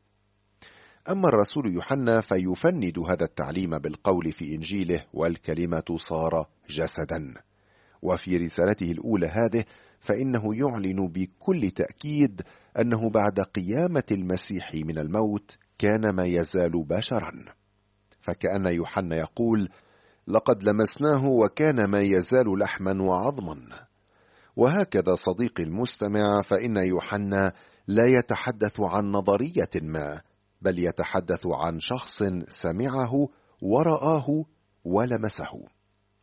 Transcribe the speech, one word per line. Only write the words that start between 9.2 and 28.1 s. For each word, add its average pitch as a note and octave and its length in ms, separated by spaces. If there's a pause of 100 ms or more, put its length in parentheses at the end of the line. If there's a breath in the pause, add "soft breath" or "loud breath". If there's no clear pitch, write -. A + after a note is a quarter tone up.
هذه A2 360 (360 soft breath)
فإنه A2 560
يعلن G2 520
بكل F#2 640
تأكيد C3+ 720 (380 soft breath)
أنه A2+ 300
بعد G#2 300
قيامة B2 720
المسيح F#2 640
من D#2 240
الموت G2+ 600 (200)
كان G#2+ 380
ما F#2 80
يزال F2 600
بشرا، F#2 480 (880)
فكأن F#2+ 460
يوحنا E2+ 500
يقول: G#2 540 (580 soft breath)
"لقد G#2 360
لمسناه C3 640
وكان B2 580
ما G2+ 160
يزال G2+ 580
لحما F#2+ 440
وعظما". F2+ 840 (680 soft breath)
وهكذا G#2+ 600
صديقي F#2 480
المستمع، G#2 800
فإن G#2 360
يوحنا G2 760 (340 soft breath)
لا A2 180
يتحدث A2+ 720